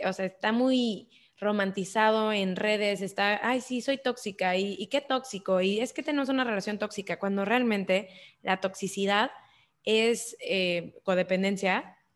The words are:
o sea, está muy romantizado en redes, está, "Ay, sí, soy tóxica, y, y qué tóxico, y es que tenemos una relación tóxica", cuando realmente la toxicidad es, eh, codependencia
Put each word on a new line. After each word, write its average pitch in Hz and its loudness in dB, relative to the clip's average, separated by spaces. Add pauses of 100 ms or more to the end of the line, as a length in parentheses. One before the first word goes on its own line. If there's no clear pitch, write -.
o 190 0
sea, 190 -4
está 202 -2
muy 240 2 (300)
romantizado 208 2
en 190 0
redes, 202 0
está, 202 0
"Ay, 247 0
sí, 247 -6
soy 277 0
tóxica, 196 -2
y, 196 -2
y 214 -8
qué 285 -2
tóxico, 196 -2
y 196 2
es 254 -4
que 294 -6
tenemos 285 0
una 262 2
relación 208 -2
tóxica", 202 -6
cuando 196 0
realmente 208 2 (320)
la 190 0
toxicidad 196 0 (520)
es, 226 2
eh, 175 -2
codependencia 190 0 (180)